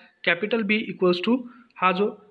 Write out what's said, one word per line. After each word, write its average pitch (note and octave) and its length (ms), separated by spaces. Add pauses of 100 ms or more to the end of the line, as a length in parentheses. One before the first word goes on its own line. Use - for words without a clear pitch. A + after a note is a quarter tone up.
(240)
कॅपिटल G3+ 380
B G3+ 100
equals F#3 460 (100)
to A#3+ 80 (400)
हा F#3 160
जो G3 180 (200)